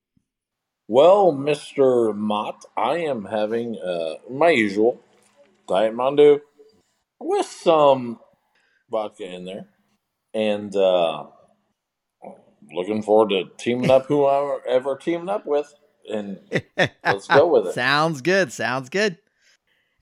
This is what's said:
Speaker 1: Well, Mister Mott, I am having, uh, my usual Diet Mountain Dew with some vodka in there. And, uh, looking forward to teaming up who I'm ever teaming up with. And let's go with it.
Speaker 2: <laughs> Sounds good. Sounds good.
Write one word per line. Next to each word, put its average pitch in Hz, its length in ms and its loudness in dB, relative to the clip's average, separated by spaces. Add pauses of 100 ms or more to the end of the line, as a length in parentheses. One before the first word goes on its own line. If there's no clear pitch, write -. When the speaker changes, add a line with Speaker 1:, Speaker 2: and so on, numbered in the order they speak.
(880)
Speaker 1:
Well, 175 440 6
Mister 135 800 0
Mott, 107 520 -4 (120)
I 127 220 -2
am 139 280 -6
having, 110 520 -4
uh, 82 360 -6 (160)
my 147 200 2
usual 107 500 2 (680)
Diet 110 260 0
Mountain 131 220 -2
Dew 143 240 8 (800)
with 359 260 -4
some 139 720 2 (720)
vodka 107 420 -8
in 90 120 -14
there. 98 240 -14 (680)
And, 104 400 -4
uh, 87 520 0 (1500)
looking 101 300 -4
forward 107 280 4
to 92 140 -2 (120)
teaming 123 340 -2
up 131 160 4
who 143 200 2
I'm 139 420 -2
ever 131 280 -2
teaming 170 320 -6
up 208 180 -6
with. 147 260 -2 (380)
And 101 300 -8 (640)
let's 151 240 -4
go 165 180 4
with 120 220 2
it. - 60 -8
Speaker 2:
<laughs> - 0 -
Sounds 139 480 0
good. 175 300 0
Sounds 127 360 -6
good. 196 300 -2 (840)